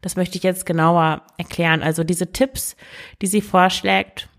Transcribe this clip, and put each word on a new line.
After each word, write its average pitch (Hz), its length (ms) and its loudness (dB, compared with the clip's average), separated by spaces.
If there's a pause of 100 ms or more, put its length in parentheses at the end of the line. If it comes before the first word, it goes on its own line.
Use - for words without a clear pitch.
Das - 160 -8
möchte 180 220 -2
ich - 60 -8
jetzt 185 220 0
genauer 165 560 2 (140)
erklären. 165 460 0
Also 160 220 -2
diese 175 280 -4
Tipps, - 440 -2 (440)
die 196 60 -4
sie 202 160 0
vorschlägt 190 840 0 (100)